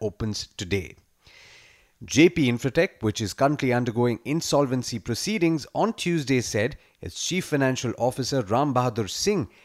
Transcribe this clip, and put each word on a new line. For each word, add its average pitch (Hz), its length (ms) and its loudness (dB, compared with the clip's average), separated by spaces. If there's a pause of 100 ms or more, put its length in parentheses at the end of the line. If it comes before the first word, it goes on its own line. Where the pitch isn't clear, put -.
opens 107 540 -4
today. 92 400 -4 (1120)
J 139 240 6
P 131 220 2
Infratech, 143 500 -2
which 110 200 0
is 101 120 -4
currently 135 400 2
undergoing 120 500 2
insolvency 131 760 0
proceedings, 165 720 -2
on 202 200 0
Tuesday 139 480 0
said 113 360 -2 (240)
its - 240 -8
chief 180 200 -2
financial 131 520 0
officer 127 460 0
Ram 123 280 0
Bahadur 117 380 0
Singh 190 400 -2 (160)